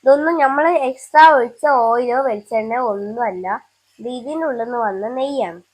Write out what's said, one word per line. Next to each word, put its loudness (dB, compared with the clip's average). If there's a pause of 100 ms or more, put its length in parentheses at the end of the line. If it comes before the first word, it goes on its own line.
ഇതൊന്നും 4
നമ്മൾ 2 (240)
എക്സ്ട്രാ 2 (100)
ഒഴിച്ച 0 (220)
ഓയിലോ 0
വെളിച്ചെണ്ണയോ -4
ഒന്നുമല്ല, -6 (520)
ഇത് -12 (120)
ഇതിനുള്ളിൽ -6
നിന്ന് -6
വന്ന -4 (100)
നെയ്യാണ്. -4 (140)